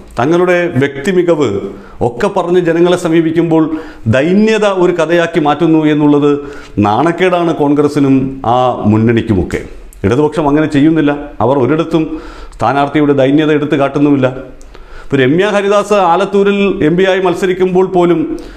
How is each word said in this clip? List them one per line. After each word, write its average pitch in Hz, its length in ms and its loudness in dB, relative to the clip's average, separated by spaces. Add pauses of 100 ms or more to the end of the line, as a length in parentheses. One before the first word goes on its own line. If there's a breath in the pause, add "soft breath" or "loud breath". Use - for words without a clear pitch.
(180)
തങ്ങളുടെ 175 580 0
വ്യക്തിമികവ് 151 840 0 (400 loud breath)
ഒക്കെ - 280 -2
പറഞ്ഞ് 180 320 0
ജനങ്ങളെ 170 360 2
സമീപിക്കുമ്പോൾ 160 840 0 (280 loud breath)
ദൈന്യത 202 600 2
ഒരു 180 260 2
കഥയാക്കി 170 480 0
മാറ്റുന്നു 156 440 2
എന്നുള്ളത് 147 540 2 (400 loud breath)
നാണക്കേടാണ് 165 760 0
കോൺഗ്രസിനും 143 920 0
ആ 123 400 0
മുന്നണിക്കുമൊക്കെ. 110 720 0 (440)
ഇടതുപക്ഷം 147 440 0
അങ്ങനെ 151 180 2
ചെയ്യുന്നില്ല. 147 500 2 (240)
അവർ 127 180 2
ഒരിടത്തും 156 600 -2 (360 loud breath)
സ്ഥാനാർത്ഥിയുടെ 143 560 0
ദൈന്യത 143 400 2
എടുത്തു 147 240 0
കാട്ടുന്നുമില്ല. 139 500 2 (800 loud breath)
ഇപ്പോൾ - 120 -4
രമ്യ 143 280 2
ഹരിദാസ് 202 500 0
ആലത്തൂരിൽ 196 880 0
എം 165 120 2
പി 185 140 2
ആയി 185 100 0
മത്സരിക്കുമ്പോൾ 185 680 0
പോലും 175 520 0 (180 loud breath)